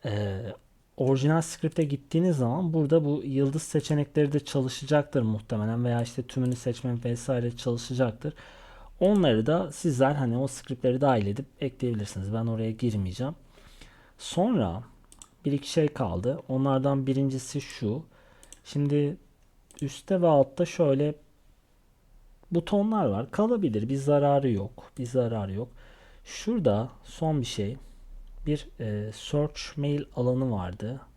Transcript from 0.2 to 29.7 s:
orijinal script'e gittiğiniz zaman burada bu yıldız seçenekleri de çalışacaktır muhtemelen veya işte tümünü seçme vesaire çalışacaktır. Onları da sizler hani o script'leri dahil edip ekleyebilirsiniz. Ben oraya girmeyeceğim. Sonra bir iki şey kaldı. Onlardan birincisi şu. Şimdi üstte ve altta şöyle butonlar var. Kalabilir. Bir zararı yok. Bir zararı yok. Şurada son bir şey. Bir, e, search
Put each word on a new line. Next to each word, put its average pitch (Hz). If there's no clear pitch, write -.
orijinal 135
script'e 160
gittiğiniz 160
zaman 147
burada 156
bu 143
yıldız 139
seçenekleri 147
de 151
çalışacaktır 143
muhtemelen 110
veya 117
işte 117
tümünü 127
seçme 123
vesaire 120
çalışacaktır. 120
Onları 170
da 160
sizler 139
hani 123
o 135
script'leri 127
dahil 120
edip 101
ekleyebilirsiniz. 107
Ben 113
oraya 113
girmeyeceğim. 110
Sonra 120
bir 143
iki 143
şey 156
kaldı. 113
Onlardan 135
birincisi 135
şu. 117
Şimdi 143
üstte 175
ve 175
altta 143
şöyle 147
butonlar 202
var. 107
Kalabilir. 185
Bir 139
zararı 139
yok. 98
Bir 127
zararı 113
yok. 117
Şurada 123
son 156
bir 117
şey. 110
Bir, 147
e, 107
search -